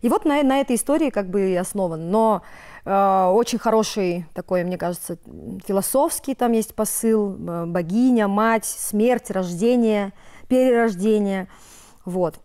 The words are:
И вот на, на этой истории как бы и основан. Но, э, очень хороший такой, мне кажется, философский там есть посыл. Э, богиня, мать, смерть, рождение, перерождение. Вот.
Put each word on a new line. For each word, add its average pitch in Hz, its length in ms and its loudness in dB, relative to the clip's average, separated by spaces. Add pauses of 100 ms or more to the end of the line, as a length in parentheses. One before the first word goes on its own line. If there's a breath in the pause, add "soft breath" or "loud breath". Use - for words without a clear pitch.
И 240 80 0
вот 370 160 0
на, 294 160 2
на 269 180 2
этой 269 160 0
истории 269 360 0
как 196 180 -4
бы 190 220 0
и 180 40 0
основан. 175 540 -4
Но, 214 320 2 (420 loud breath)
э, 190 480 2
очень 226 280 0
хороший 202 760 0
такой, 180 300 -2
мне 180 140 -4
кажется, 170 420 -8 (480)
философский 269 680 0
там 233 200 0
есть 226 200 -2
посыл. 214 640 0 (120)
Э, 170 200 -6
богиня, 208 600 2
мать, 220 380 2
смерть, 240 640 0
рождение, 202 840 0 (340 loud breath)
перерождение. 214 1000 2 (580 loud breath)
Вот. 180 400 -2